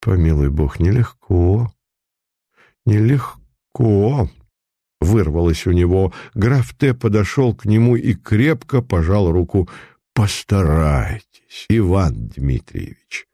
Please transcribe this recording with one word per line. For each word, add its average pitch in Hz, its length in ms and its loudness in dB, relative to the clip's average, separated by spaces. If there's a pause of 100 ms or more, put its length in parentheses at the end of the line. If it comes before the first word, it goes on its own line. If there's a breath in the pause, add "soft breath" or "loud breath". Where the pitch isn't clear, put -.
"Помилуй 82 480 2
бог, 73 320 -2
нелегко, 98 880 0 (1120 soft breath)
нелегко", 110 1400 0 (760)
вырвалось 85 640 0
у 90 40 0
него. 90 420 2 (200 loud breath)
Граф 120 400 0
Т. 135 200 0
подошёл 110 600 0
к - 120 -10
нему 113 300 2
и 117 180 -2
крепко 127 680 -2
пожал 92 500 0
руку. 90 380 -2 (440 loud breath)
"Постарайтесь, 80 1600 -2
Иван 90 600 0
Дмитриевич". - 1040 -8